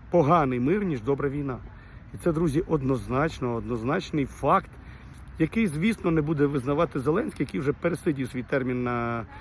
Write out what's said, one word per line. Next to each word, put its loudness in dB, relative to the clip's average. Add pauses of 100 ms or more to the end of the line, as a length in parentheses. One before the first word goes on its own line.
поганий 4
мир, 2
ніж -2
добра 0
війна. -4 (560)
І -10
це, 0
друзі, 2
однозначно, 0
однозначний -2
факт, 2 (680)
який, 2
звісно, 0
не 4
буде 2
визнавати 0
Зеленський, 0
який -4
вже 0
пересидів -2
свій -6
термін 0
на -2 (160)